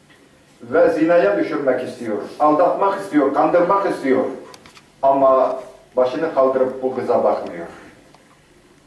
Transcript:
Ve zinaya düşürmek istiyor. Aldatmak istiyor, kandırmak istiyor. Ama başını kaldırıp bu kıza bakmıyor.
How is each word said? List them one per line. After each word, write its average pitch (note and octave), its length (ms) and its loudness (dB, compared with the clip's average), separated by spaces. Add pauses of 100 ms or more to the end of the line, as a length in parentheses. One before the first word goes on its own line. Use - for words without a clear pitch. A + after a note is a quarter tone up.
(640)
Ve C#3+ 280 2
zinaya E3+ 480 2
düşürmek C#3 500 -2
istiyor. A2 280 -8 (240)
Aldatmak E3 600 2
istiyor, C#3+ 340 0
kandırmak - 560 2
istiyor. - 340 0 (760)
Ama C3+ 580 2 (360)
başını B2+ 380 -2
kaldırıp C3+ 480 0
bu C3 140 -4
kıza - 280 0
bakmıyor. - 420 -4 (1200)